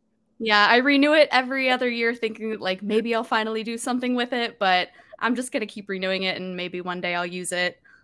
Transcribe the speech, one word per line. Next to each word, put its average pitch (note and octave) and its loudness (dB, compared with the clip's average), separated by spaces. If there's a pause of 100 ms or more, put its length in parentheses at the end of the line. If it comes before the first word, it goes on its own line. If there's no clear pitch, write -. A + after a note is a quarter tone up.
(440)
Yeah, G#3 6
I A#3 6
renew C#4 4
it D#4 6
every B3+ 0
other B3+ 0
year A#3 -2
thinking A3 -6
that, G#3+ -8
like, F#3 -4
maybe G#3+ 0
I'll A3+ 0
finally A3 -2
do A#3 -6
something B3 -2
with B3 -2
it, A#3 -4
but F3+ 2 (300)
I'm A#3 0
just B3+ -6
gonna G#3+ -4
keep G3+ -16
renewing F#3+ -2
it F#3 -2
and F#3 -8
maybe F3+ -8
one F3+ -6
day F3 -4
I'll F3 -2
use F3+ -8
it. F3+ -2 (260)